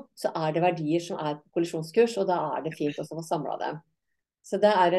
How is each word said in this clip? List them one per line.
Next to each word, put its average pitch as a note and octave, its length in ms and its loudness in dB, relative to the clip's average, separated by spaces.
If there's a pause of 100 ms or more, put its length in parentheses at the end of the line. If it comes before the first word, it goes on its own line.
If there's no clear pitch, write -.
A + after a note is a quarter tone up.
(160)
så - 180 -4
er D#3 200 0
det E3 100 2
verdier E3 400 2
som - 160 -8
er D3+ 160 -2
på - 220 -16
kollisjonskurs, E3+ 640 0
og F#3+ 80 0
da F3+ 100 2 (180)
er C3+ 80 -4
det D#3+ 140 -6
fint D3 180 -2
også D#3 220 -10
å - 20 -6
få E3 80 -10
samlet D#3 320 -4
dem. D3+ 220 -6 (600)
Så G3 200 -4
det G#3 100 8
er F3+ 280 4